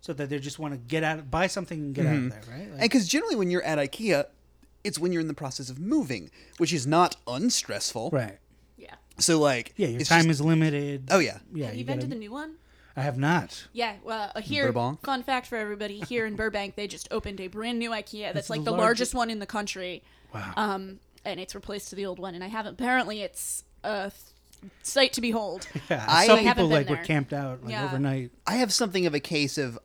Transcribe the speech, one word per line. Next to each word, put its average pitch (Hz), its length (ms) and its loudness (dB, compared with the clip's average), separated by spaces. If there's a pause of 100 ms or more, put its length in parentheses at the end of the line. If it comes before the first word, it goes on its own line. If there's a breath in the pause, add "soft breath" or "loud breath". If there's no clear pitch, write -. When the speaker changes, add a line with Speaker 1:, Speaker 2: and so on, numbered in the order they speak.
Speaker 1:
so - 120 -10
that 139 180 -6
they 147 80 -4
just 139 220 -8
wanna 147 160 -6
get 127 260 -4
out, 156 300 -4
buy 175 160 2
something 175 320 -6
and 143 160 -6
get 165 80 2
Speaker 2:
Mm-hmm. 143 260 2
Speaker 1:
out 107 80 -12
of - 80 -18
there, 127 120 -14
right? 202 160 -12
Like 139 80 -6
Speaker 2:
And 226 100 4
'cause 220 160 6
generally 370 260 0
when 190 160 2
you're 180 140 2
at 156 140 2
ikea, 147 480 0 (580)
it's 196 160 -4
when 180 120 2
you're 170 100 0
in 160 60 -2
the 147 60 -4
process 135 340 -8
of 131 120 -10
moving, 165 500 0 (280 loud breath)
which 165 140 2
is 139 140 0
not 160 300 6 (100)
unstressful. 123 880 -2
Speaker 1:
Right. 113 260 -2 (380)
Speaker 3:
Yeah. - 180 -20 (240)
Speaker 2:
So, 160 220 4
like, 135 360 2
Speaker 1:
Yeah, 185 120 0
your 120 120 -2
Speaker 2:
it's 147 80 -2
Speaker 1:
time 165 180 8
Speaker 2:
just 165 40 6
Speaker 1:
is 143 100 2
limited. 143 720 2
Speaker 3:
Oh. 196 60 6
Speaker 2:
Oh, - 40 8
yeah. 113 180 0 (140)
Speaker 1:
Yeah, 151 140 -4
Speaker 3:
Have 110 80 -6
you - 60 -6
Speaker 1:
you 123 60 -6
Speaker 3:
been 269 100 -2
Speaker 1:
gotta - 120 -4
Speaker 3:
to - 60 -6
the 233 60 -8
new 208 120 -12
one? 311 220 -10 (420 soft breath)
Speaker 1:
I 135 60 -2
have 135 160 -2
not. 151 540 0
Speaker 3:
Yeah, 226 220 -4 (100)
well, 220 320 -6
uh, 220 40 -6
here, 196 260 0
Speaker 2:
Burbank? 123 360 -2
Speaker 3:
fun 262 220 -4
fact 254 240 -2
for 240 80 -6
everybody, 208 520 -6
here 233 180 -2
in 214 100 -6
Burbank, 208 400 -4
they 208 100 -6
just - 240 -12
opened 208 300 -6
a 185 80 -8
brand 226 320 -4
new 233 100 -2
ikea 214 420 -8
that's, 156 140 -4
Speaker 1:
It's - 40 -8
Speaker 3:
like, 151 100 -4
Speaker 1:
the 151 60 -4
Speaker 3:
the 233 60 0
Speaker 1:
large- 180 100 2
Speaker 3:
largest 233 320 2
one 233 160 0
in 220 100 -6
the 202 60 -8
country. 190 560 -6 (300 soft breath)
Speaker 1:
Wow. 113 240 -10
Speaker 3:
Um, 196 440 -4 (240)
and 185 160 -6
it's 185 140 -12
replaced 202 420 -10
the 196 100 -4
old 180 120 -6
one, 185 160 -8
and 180 100 -10
I 185 40 -10
haven't, 214 260 -8
apparently 240 480 0
it's - 420 -8 (180)
a 202 280 -4 (520)
th-, 196 100 -20 (100)
sight 262 320 4
to 254 80 0
behold. 214 440 -2 (120)
Speaker 1:
<laughs> - 120 -12
Yeah, 135 160 0
Speaker 2:
I 160 180 8
Speaker 1:
I - 20 6
saw 220 80 12
Speaker 3:
I 226 80 8
haven't 233 220 6
Speaker 1:
people, 160 40 4
Speaker 3:
been 156 100 6
Speaker 1:
like, 139 120 2
were 147 60 2
Speaker 3:
there. 170 80 -6
Speaker 1:
camped 151 280 0
out, 135 300 -4
like, 127 100 -8
Speaker 3:
Yeah. 208 140 -2
Speaker 1:
overnight. 135 440 -2 (160)
Speaker 2:
I 202 100 0
have 240 160 2
something 185 340 2
of 156 80 2
a 147 60 2
case 147 380 0
of 123 260 -4